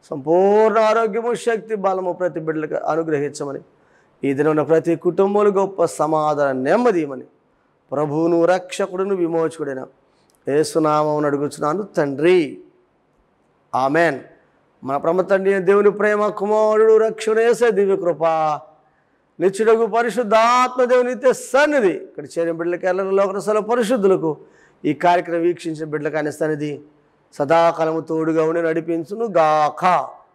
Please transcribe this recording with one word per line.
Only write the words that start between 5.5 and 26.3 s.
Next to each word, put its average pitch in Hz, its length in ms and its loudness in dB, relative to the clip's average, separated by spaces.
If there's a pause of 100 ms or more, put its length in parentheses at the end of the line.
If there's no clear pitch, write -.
గొప్ప 190 340 0
సమాధానం, 151 800 0
నెమ్మది 202 360 2
ఇవ్వమని, 135 240 -10 (680)
ప్రభువును 160 520 0
రక్షకుడును 185 720 -2
విమోచకుడైన 160 720 -4 (640)
యేసు 151 300 0
నామమున 151 480 0
అడుగుచున్నాను 147 560 -4
తండ్రి, 151 760 0 (1120)
ఆమేన్. 139 460 0 (640)
మన 135 120 -4
పరమ 175 240 0
తండ్రి 190 340 0
అయిన 190 100 -2
దేవుని 202 260 4
ప్రేమ, 208 380 0
కుమారుడు 214 680 2
రక్షకుడు 220 440 0
యేసే 233 300 2
దివ్య 196 260 2
కృప, 165 280 -2 (1160)
నిత్యుడగు 220 460 2
పరిశుద్ధాత్మ 233 1000 2
దేవుని 247 300 2
నిత్య 247 180 2
సన్నిధి 277 560 0
ఇక్కడ - 360 -6
చేరిన 170 280 -4
బిడ్డలకి, 170 340 -4
ఎల్లరూ 190 240 -2
లోకరసల 196 480 0
పరిశుద్ధులకు, 196 800 0 (480)
ఈ 147 100 0
కార్యక్రమం 175 460 0
వీక్షించిన 160 440 -4
బిడ్డలకు 151 320 -6
ఆయన 151 140 -2